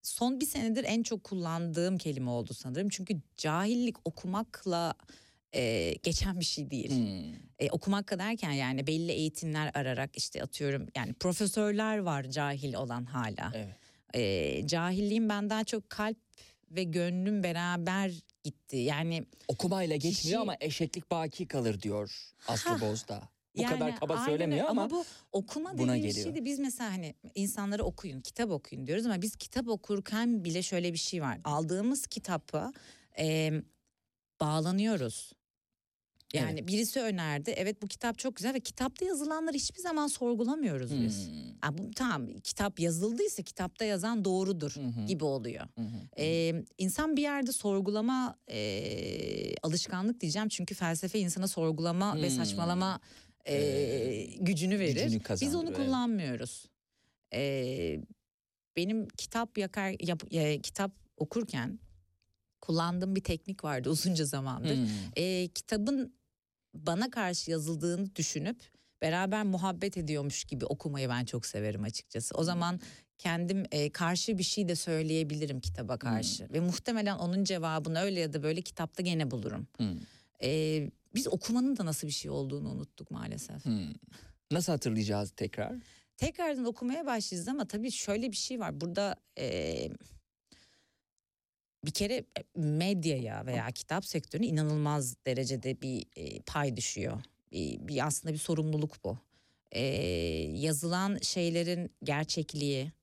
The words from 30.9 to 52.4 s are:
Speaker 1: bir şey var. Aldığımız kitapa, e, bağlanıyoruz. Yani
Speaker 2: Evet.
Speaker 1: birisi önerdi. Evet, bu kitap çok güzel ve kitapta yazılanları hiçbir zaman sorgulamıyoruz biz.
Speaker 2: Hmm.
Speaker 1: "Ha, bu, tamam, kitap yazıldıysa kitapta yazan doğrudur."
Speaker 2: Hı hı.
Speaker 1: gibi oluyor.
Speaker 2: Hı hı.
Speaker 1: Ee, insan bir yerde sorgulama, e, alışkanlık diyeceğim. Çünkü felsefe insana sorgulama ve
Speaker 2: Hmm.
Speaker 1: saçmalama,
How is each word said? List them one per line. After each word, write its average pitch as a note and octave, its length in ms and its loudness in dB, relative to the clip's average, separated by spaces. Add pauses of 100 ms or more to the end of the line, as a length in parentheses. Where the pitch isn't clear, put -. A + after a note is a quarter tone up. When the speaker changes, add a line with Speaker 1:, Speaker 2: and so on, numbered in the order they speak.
Speaker 1:
bir E3 40 -2
şey E3+ 240 -2
var. A#2 220 -2
Aldığımız F3+ 640 2
kitapa, F3 640 -4 (460)
e, D#3 320 4 (880)
bağlanıyoruz. D#3+ 920 2 (1000)
Yani D#3 260 0
Speaker 2:
Evet. E3 80 -6
Speaker 1:
birisi A3 340 2
önerdi. E3+ 560 0
Evet, G3+ 240 -2
bu G#3 60 -6
kitap A#3 300 -4
çok C4 180 -4
güzel A#3+ 180 -2
ve C4 60 2
kitapta C4 460 -2
yazılanları D#4 500 0
hiçbir - 260 -4
zaman D#4 260 2
sorgulamıyoruz A#3+ 840 0 (100)
biz. G2+ 260 0
Speaker 2:
Hmm. D2+ 60 -10 (280)
Speaker 1:
"Ha, D3 160 0
bu, G#3 140 -6
tamam, G3+ 360 0 (160)
kitap G3+ 360 -2
yazıldıysa G3 640 2
kitapta - 420 -4
yazan G#3 400 2
doğrudur." F#3 500 2
Speaker 2:
Hı B2 260 -2
hı. G#2 40 -2
Speaker 1:
gibi D3+ 180 0
oluyor. C3 420 -2 (100)
Speaker 2:
Hı A#2 60 -6
hı. A2 160 -4 (220)
Speaker 1:
Ee, E3 440 2 (140)
insan D4 400 2
bir C#4+ 40 4
yerde C#4 300 2
sorgulama, G#3+ 840 2 (140)
e, - 1120 -2
alışkanlık F#3 580 0
diyeceğim. G3 280 0
Çünkü F#3 260 -4
felsefe F3 440 0
insana F#3 280 2
sorgulama E3+ 680 2
ve D#3 140 2
Speaker 2:
Hmm. - 60 2
Speaker 1:
saçmalama, F3+ 640 2 (460)